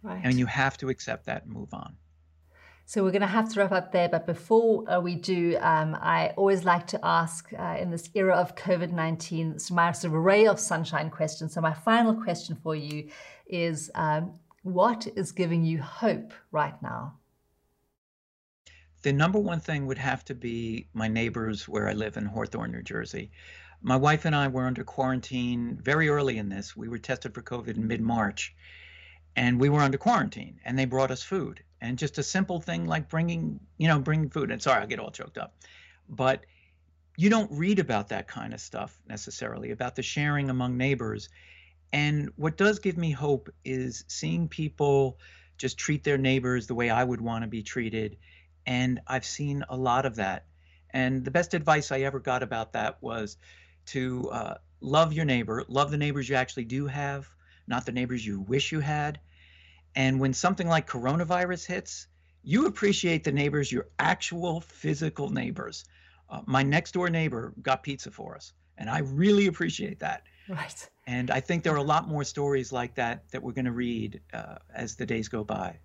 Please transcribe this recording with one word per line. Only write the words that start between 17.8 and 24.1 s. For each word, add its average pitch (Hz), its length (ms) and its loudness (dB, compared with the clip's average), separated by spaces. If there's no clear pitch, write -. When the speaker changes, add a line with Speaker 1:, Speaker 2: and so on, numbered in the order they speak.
Speaker 2:
The 139 100 4
number 170 280 4
one 175 180 0
thing 143 280 -4
would 131 120 -4
have 131 280 -2
to 139 100 -8
be 117 580 -6
my 113 140 0
neighbors 113 600 -2
where 104 200 0
I 101 40 0
live 104 240 -4
in 107 100 -4
Hawthorne, 113 440 -6
New 120 120 -8
Jersey. 110 500 -8
My 127 140 2
wife 151 280 4